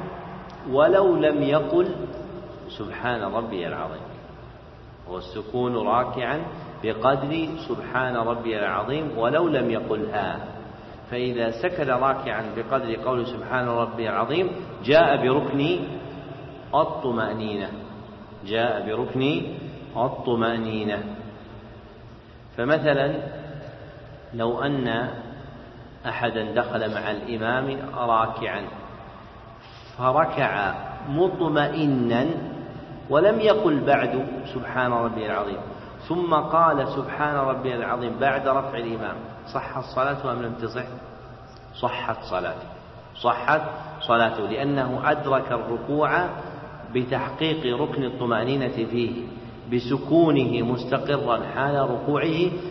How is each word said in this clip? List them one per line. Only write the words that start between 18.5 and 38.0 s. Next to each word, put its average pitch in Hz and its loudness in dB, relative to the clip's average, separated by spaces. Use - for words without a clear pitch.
بركن 127 0
الطمأنينة. 113 0
فمثلًا، 143 2
لو 117 0
أن 127 0
أحدا 113 -2
دخل 110 0
مع 101 -2
الإمام 120 -2
راكعا 113 2
فركع 127 4
مطمئنا 147 4
ولم 190 6
يقل 190 6
بعد: 127 4
"سبحان 127 0
ربي 113 0
العظيم"، 101 -2
ثم 170 2
قال: 156 4
"سبحان 147 -2
ربي 131 0
العظيم"، 117 -2